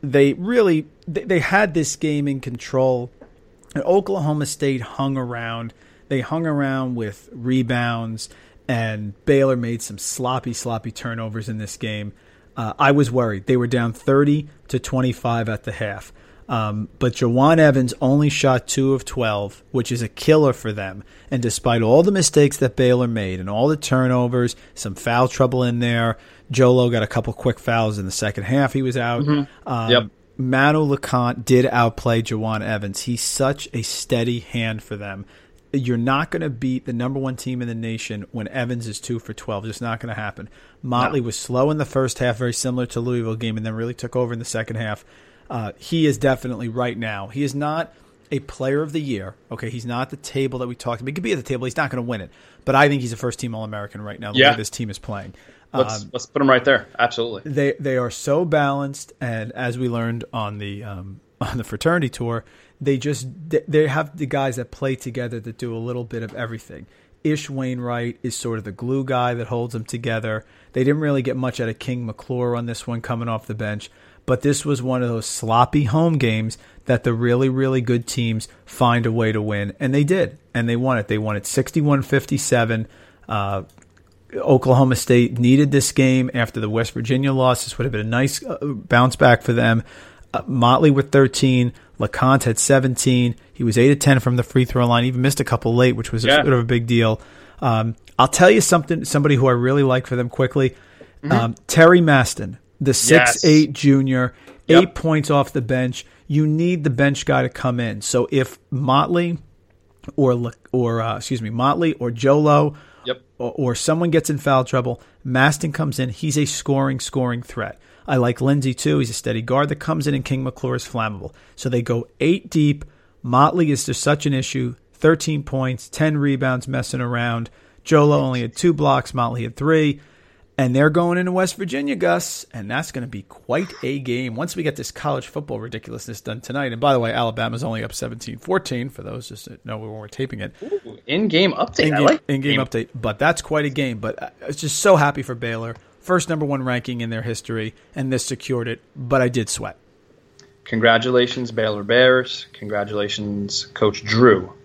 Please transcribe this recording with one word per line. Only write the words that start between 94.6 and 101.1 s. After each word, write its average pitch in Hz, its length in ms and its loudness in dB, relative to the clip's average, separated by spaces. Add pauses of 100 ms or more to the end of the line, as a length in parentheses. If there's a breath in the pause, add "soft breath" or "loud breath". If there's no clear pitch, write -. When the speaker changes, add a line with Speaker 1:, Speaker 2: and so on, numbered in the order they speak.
Speaker 1:
throw 123 220 0
line, 120 180 2
even 127 160 0
missed 139 200 2
a 131 40 2
couple 117 300 0
late, 123 220 6
which 113 160 -6
was 113 120 -2
a - 40 4
Speaker 2:
Yeah. 143 140 6
Speaker 1:
sort 143 120 4
of 123 60 4
a 117 40 0
big 117 220 0
deal. 113 340 2 (400 loud breath)
Um, 113 360 0 (220)
I'll 127 100 8
tell 185 220 8
you 220 100 6
something, 165 440 2
somebody 147 300 2
who 131 140 4
I 127 40 6
really 127 300 2
like 127 240 2
for 127 100 -4
them 123 120 -2
quickly. 131 420 0 (520 soft breath)